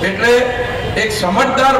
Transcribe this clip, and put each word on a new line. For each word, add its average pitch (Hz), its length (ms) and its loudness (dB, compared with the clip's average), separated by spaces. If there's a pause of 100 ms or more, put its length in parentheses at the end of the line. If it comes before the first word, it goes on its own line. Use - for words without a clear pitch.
એટલે 220 260 0 (680)
એક - 100 -2
સમજદાર 233 680 0